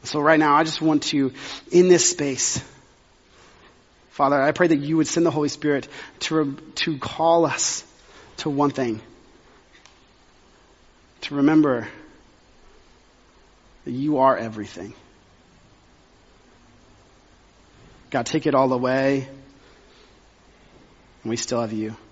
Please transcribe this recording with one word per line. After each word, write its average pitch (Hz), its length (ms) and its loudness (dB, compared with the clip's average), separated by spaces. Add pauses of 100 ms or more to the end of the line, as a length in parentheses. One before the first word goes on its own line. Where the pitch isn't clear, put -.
So - 160 -6
right 151 180 4
now, 151 160 4
I 156 80 4
just 160 180 -4
want 156 240 2
to, 139 280 0 (400)
in 180 160 6
this 175 200 6
space, - 540 -4 (1500)
Father, 143 300 2
I 143 120 2
pray 175 160 2
that 151 100 2
you 147 200 -2
would 151 100 0
send 170 180 0
the 151 60 0
Holy 147 160 -2
Spirit 143 400 -4 (320)
to 160 220 -2
re-, 139 200 -6 (140)
to 156 220 -4
call 165 460 2
us - 400 -4 (520)
to - 120 -6
one 143 220 0
thing, 120 300 -4 (2250)
to - 120 -12
remember 143 540 4 (2000)
that 123 60 -10
you 139 280 -2
are 131 180 4
everything. 104 580 -10 (3250)
God, 123 140 -2
take 156 220 -2
it 143 80 0
all 131 180 4
away, 131 560 0 (2000)
and 113 60 -6
we 117 60 -4
still 117 240 -4
have 110 120 -6
you. 110 240 -8 (160)